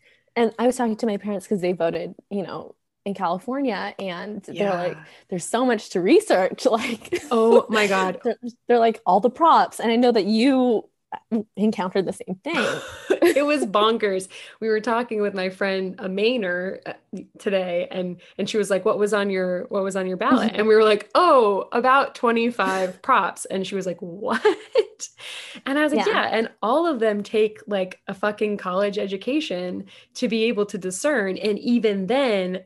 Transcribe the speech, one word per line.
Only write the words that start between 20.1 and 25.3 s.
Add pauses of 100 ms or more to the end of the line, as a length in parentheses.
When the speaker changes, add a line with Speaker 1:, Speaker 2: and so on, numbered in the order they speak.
Speaker 2:
ballot?"
Speaker 1:
<laughs>
Speaker 2:
And
we
were
like,
"Oh,
about
twenty-five
props."
And
she
was
like,
"What?" (1200)